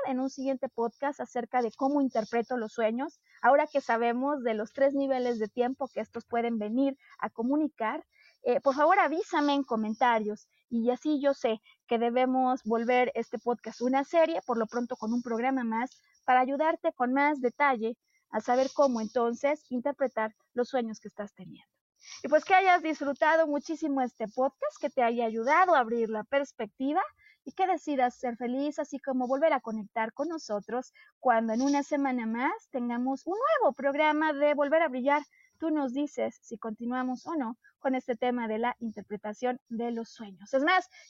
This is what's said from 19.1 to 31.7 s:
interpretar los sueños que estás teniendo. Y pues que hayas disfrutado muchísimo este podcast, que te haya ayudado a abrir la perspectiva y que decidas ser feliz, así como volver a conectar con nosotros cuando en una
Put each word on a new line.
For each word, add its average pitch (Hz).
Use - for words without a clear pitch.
interpretar 247
los 240
sueños 226
que 208
estás 208
teniendo. 165
Y 247
pues 302
que 381
hayas 370
disfrutado 311
muchísimo 294
este 240
podcast, 269
que 285
te 247
haya 233
ayudado 285
a 269
abrir 226
la 214
perspectiva 277
y 269
que 381
decidas 294
ser 240
feliz, 269
así 285
como 254
volver 277
a 262
conectar 220
con 294
nosotros 247
cuando 226
en 233
una 285